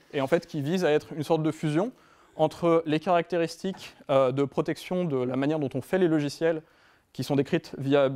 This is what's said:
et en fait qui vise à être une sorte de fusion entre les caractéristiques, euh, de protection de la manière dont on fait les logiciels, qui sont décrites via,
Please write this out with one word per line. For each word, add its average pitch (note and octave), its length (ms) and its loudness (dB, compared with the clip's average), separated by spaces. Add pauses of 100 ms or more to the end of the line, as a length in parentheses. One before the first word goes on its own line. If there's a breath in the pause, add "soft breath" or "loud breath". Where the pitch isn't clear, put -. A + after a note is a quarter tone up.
(120)
et D3 100 -2
en C3+ 60 0
fait E3+ 200 0
qui D#3 140 -8
vise F3 240 0
à D3 60 4
être D3+ 220 0
une D#3 80 -6
sorte D#3+ 220 0
de D#3 80 0
fusion E3 400 -2 (440 soft breath)
entre E3 520 2
les D3+ 120 0
caractéristiques, F3 960 -2 (140)
euh, C3+ 220 4
de C#3 120 0
protection E3 640 -4
de C#3+ 120 -2
la B2+ 180 -2
manière D3 240 0
dont C#3 160 -4
on B2+ 60 -2
fait - 180 -2
les F#3 80 4
logiciels, D#3 560 0 (500 soft breath)
qui C3 100 -6
sont C#3+ 120 -2
décrites - 420 0
via, C#3 380 4